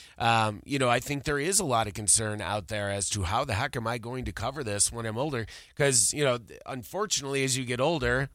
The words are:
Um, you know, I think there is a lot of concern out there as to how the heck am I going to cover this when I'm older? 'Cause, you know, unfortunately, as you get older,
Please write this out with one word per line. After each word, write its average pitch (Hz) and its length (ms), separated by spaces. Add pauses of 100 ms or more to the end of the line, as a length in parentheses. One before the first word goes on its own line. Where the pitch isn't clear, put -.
(180)
Um, 110 460
you 135 160
know, 127 80
I 120 140
think 143 240
there 147 140
is 185 200
a 190 60
lot 113 220
of 98 60
concern 107 480
out 101 280
there 101 200
as 101 200
to 104 140
how 110 200
the 131 100
heck 127 220
am 117 100
I 120 120
going 120 280
to 107 60
cover 135 320
this 101 260
when 117 160
I'm 110 120
older? 131 280 (300)
'Cause, 139 380
you 147 100
know, 123 160 (260)
unfortunately, 139 760
as 131 140
you 131 80
get 123 160
older, 131 540